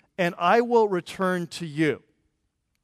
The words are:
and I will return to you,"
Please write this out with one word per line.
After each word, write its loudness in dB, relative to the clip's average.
and 0
I 4
will 2
return -4
to -12
you," -2